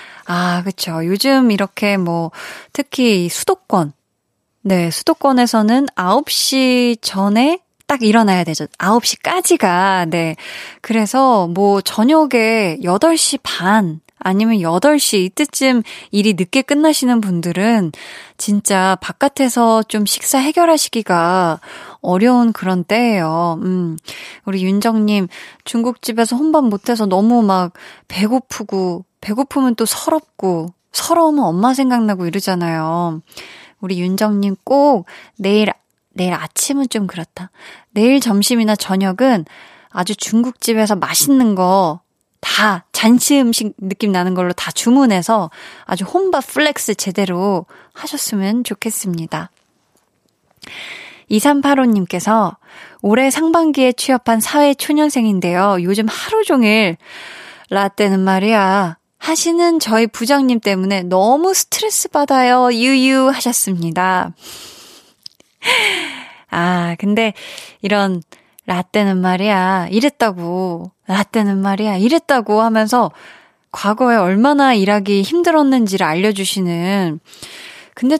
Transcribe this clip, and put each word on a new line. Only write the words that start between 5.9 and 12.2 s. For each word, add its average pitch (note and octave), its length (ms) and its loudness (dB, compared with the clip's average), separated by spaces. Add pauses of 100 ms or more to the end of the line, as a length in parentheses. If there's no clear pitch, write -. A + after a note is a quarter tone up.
아홉 F#3+ 340 0
시 B3 720 0
전에 G#3+ 580 0 (260)
딱 C#4 180 -4
일어나야 G#3 420 4
되죠. D#3 200 -6 (120)
아홉 G#3+ 280 0
시까지가, F#3+ 1040 0
네. E3 280 -4 (440)
그래서 A3+ 680 2
뭐, G3 340 2
저녁에 A3+ 1000 2